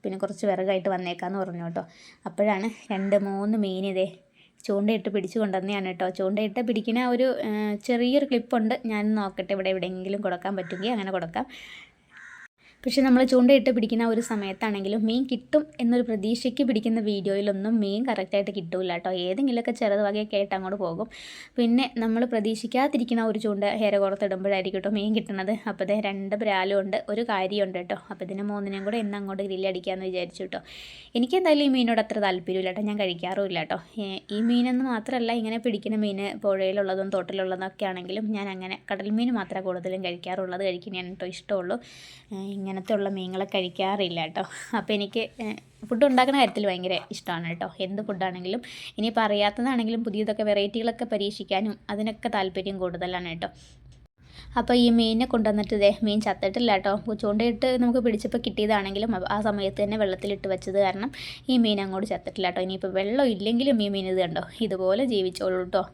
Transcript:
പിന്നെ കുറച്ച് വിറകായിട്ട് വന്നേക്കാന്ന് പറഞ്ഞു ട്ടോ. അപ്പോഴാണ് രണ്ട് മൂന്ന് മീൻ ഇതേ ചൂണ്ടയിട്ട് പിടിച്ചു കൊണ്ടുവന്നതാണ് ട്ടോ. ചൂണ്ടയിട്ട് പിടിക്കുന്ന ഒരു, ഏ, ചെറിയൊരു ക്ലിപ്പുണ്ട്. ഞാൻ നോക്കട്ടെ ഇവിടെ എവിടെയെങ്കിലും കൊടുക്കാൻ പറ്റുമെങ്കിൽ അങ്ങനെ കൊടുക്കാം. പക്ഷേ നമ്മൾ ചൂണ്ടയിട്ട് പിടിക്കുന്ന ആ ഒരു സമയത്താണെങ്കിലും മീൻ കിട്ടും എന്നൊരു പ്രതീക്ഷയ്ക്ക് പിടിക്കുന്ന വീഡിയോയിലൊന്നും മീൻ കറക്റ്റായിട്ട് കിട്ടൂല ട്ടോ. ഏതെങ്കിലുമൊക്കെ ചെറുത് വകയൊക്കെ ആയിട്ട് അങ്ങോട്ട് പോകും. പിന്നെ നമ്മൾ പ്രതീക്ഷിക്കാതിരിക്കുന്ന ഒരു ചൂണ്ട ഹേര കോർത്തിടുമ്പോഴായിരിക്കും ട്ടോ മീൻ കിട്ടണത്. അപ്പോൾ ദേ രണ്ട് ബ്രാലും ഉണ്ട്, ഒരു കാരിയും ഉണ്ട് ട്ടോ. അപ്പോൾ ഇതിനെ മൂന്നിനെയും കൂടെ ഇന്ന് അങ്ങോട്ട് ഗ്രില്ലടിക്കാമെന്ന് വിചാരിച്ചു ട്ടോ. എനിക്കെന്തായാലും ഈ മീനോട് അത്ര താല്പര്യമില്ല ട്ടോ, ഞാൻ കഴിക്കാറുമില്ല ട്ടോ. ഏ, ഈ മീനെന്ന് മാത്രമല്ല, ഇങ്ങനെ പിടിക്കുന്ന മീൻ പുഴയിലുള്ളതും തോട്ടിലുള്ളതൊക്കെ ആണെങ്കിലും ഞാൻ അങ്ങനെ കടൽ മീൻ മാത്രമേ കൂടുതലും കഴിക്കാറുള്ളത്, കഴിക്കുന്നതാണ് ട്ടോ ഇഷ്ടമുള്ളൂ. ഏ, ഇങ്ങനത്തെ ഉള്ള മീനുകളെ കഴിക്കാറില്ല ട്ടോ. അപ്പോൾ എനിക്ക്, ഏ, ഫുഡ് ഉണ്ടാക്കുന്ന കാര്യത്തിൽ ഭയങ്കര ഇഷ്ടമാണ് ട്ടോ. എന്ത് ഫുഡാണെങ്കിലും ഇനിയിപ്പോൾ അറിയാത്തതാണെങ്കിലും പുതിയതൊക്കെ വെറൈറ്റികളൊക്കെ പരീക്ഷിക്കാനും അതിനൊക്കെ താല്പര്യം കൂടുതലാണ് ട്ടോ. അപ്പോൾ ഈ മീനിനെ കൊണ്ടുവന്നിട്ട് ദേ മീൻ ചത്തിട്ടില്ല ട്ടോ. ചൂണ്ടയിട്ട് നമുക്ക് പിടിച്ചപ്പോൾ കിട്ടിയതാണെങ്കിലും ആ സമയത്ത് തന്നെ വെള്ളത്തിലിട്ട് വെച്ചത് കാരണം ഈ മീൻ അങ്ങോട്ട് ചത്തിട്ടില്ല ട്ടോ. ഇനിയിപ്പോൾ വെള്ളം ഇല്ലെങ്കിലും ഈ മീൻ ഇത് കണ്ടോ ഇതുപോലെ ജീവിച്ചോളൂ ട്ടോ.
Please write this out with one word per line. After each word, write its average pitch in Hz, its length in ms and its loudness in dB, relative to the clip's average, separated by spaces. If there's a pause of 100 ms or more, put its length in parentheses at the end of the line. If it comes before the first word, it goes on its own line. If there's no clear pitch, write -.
പിന്നെ 190 140 -4
കുറച്ച് 202 280 -4
വിറകായിട്ട് 190 440 2
വന്നേക്കാന്ന് 180 500 -2
പറഞ്ഞു 175 260 -6
ട്ടോ. 170 160 -6 (440)
അപ്പോഴാണ് 208 420 0 (200)
രണ്ട് 196 320 2
മൂന്ന് 202 380 0
മീൻ 190 280 -2
ഇതേ 190 200 0 (580)
ചൂണ്ടയിട്ട് 208 460 0
പിടിച്ചു 190 300 -2
കൊണ്ടുവന്നതാണ് 190 520 -2
ട്ടോ. 180 180 -2
ചൂണ്ടയിട്ട് 202 520 0
പിടിക്കുന്ന 226 460 0
ഒരു, 247 200 2 (120)
ഏ, 220 100 -2 (340)
ചെറിയൊരു 247 440 2
ക്ലിപ്പുണ്ട്. 240 480 0 (100)
ഞാൻ 214 180 -2 (100)
നോക്കട്ടെ 196 400 -2
ഇവിടെ 190 180 0
എവിടെയെങ്കിലും 185 500 -4
കൊടുക്കാൻ 190 340 -2
പറ്റുമെങ്കിൽ 185 380 -4
അങ്ങനെ 196 180 -2
കൊടുക്കാം. 175 360 -4 (1400)
പക്ഷേ 262 180 2
നമ്മൾ 254 220 8
ചൂണ്ടയിട്ട് 254 480 8
പിടിക്കുന്ന 226 320 2
ആ 233 60 2
ഒരു 226 120 2
സമയത്താണെങ്കിലും 202 840 -2
മീൻ 226 220 2
കിട്ടും 262 380 2 (160)
എന്നൊരു 247 240 4
പ്രതീക്ഷയ്ക്ക് 233 600 0
പിടിക്കുന്ന 226 380 2
വീഡിയോയിലൊന്നും 202 720 0
മീൻ 208 300 0
കറക്റ്റായിട്ട് 202 480 0
കിട്ടൂല 185 400 -4
ട്ടോ. 175 260 -4
ഏതെങ്കിലുമൊക്കെ 233 540 0
ചെറുത് 208 300 2
വകയൊക്കെ 208 340 -2
ആയിട്ട് 202 180 0
അങ്ങോട്ട് 190 220 -4
പോകും. 185 300 -4 (460)
പിന്നെ 240 320 4 (120)
നമ്മൾ 226 280 2
പ്രതീക്ഷിക്കാതിരിക്കുന്ന 233 1000 0
ഒരു 220 140 0
ചൂണ്ട 208 240 0 (100)
ഹേര 208 240 2
കോർത്തിടുമ്പോഴായിരിക്കും 190 840 0
ട്ടോ 202 80 0
മീൻ 208 200 0
കിട്ടണത്. 202 400 -2 (140)
അപ്പോൾ 196 200 -4
ദേ 202 140 2
രണ്ട് 196 360 -4
ബ്രാലും 196 440 2
ഉണ്ട്, 190 180 -2 (120)
ഒരു 214 140 -2
കാരിയും 202 420 0
ഉണ്ട് 185 160 -6
ട്ടോ. 185 240 -6
അപ്പോൾ 190 180 -10
ഇതിനെ 196 220 -6
മൂന്നിനെയും 202 400 -4
കൂടെ 220 140 -2
ഇന്ന് 202 180 -4
അങ്ങോട്ട് 196 260 -6
ഗ്രില്ലടിക്കാമെന്ന് 190 640 -4
വിചാരിച്ചു 180 380 -6
ട്ടോ. 190 160 -8 (520)
എനിക്കെന്തായാലും 294 520 4
ഈ 277 60 4
മീനോട് 233 300 4
അത്ര 214 180 -2
താല്പര്യമില്ല 185 540 0
ട്ടോ, 214 100 -4
ഞാൻ 208 160 -2
കഴിക്കാറുമില്ല 185 640 -2
ട്ടോ. 180 160 -4 (160)
ഏ, 208 120 -6 (200)
ഈ 208 140 -4
മീനെന്ന് 247 440 2
മാത്രമല്ല, 240 480 -2
ഇങ്ങനെ 226 260 -2
പിടിക്കുന്ന 214 400 -2
മീൻ 202 220 0 (180)
പുഴയിലുള്ളതും 190 680 0
തോട്ടിലുള്ളതൊക്കെ 190 760 -4
ആണെങ്കിലും 185 460 -6
ഞാൻ 202 160 -4
അങ്ങനെ 185 360 -8
കടൽ 202 280 -4
മീൻ 240 220 2
മാത്രമേ 190 320 -4
കൂടുതലും 185 380 -4
കഴിക്കാറുള്ളത്, 180 640 -4
കഴിക്കുന്നതാണ് 180 480 -4
ട്ടോ 185 140 -8
ഇഷ്ടമുള്ളൂ. 185 500 -4 (480)
ഏ, 196 120 -12 (160)
ഇങ്ങനത്തെ 190 400 -4
ഉള്ള 196 160 0
മീനുകളെ 185 360 -4
കഴിക്കാറില്ല 190 800 -2
ട്ടോ. 170 160 -6 (320)
അപ്പോൾ 214 200 0
എനിക്ക്, 208 280 -2 (140)
ഏ, 233 100 -8 (380)
ഫുഡ് 233 220 4
ഉണ്ടാക്കുന്ന 262 340 6
കാര്യത്തിൽ 214 260 4
ഭയങ്കര 185 300 0 (160)
ഇഷ്ടമാണ് 170 400 -6
ട്ടോ. 170 160 -4 (120)
എന്ത് 196 220 -4
ഫുഡാണെങ്കിലും 190 600 -4 (300)
ഇനിയിപ്പോൾ 220 320 0
അറിയാത്തതാണെങ്കിലും 220 800 2
പുതിയതൊക്കെ 214 400 -2
വെറൈറ്റികളൊക്കെ 214 600 0
പരീക്ഷിക്കാനും 202 720 -2 (140)
അതിനൊക്കെ 214 400 -4
താല്പര്യം 190 480 -2
കൂടുതലാണ് 180 560 -4
ട്ടോ. 170 160 -6 (1080)
അപ്പോൾ 240 200 4
ഈ 240 140 8
മീനിനെ 233 380 4
കൊണ്ടുവന്നിട്ട് 214 520 2
ദേ 202 120 8 (100)
മീൻ 214 200 2
ചത്തിട്ടില്ല 208 560 2
ട്ടോ. 196 160 2 (220)
ചൂണ്ടയിട്ട് 226 600 2
നമുക്ക് 240 260 4
പിടിച്ചപ്പോൾ 226 380 0
കിട്ടിയതാണെങ്കിലും 208 720 0 (140)
ആ 202 140 0
സമയത്ത് 202 400 0
തന്നെ 208 180 0
വെള്ളത്തിലിട്ട് 196 480 -2
വെച്ചത് 190 320 0
കാരണം 196 320 2 (320)
ഈ 254 140 2
മീൻ 214 240 4
അങ്ങോട്ട് 190 280 -4
ചത്തിട്ടില്ല 185 400 -4
ട്ടോ. 180 120 -2
ഇനിയിപ്പോൾ 185 300 -4
വെള്ളം 214 380 2
ഇല്ലെങ്കിലും 226 540 2
ഈ 202 60 0
മീൻ 196 180 -2
ഇത് 185 140 2
കണ്ടോ 170 220 0 (180)
ഇതുപോലെ 196 440 2
ജീവിച്ചോളൂ 185 600 0
ട്ടോ. 185 180 0 (100)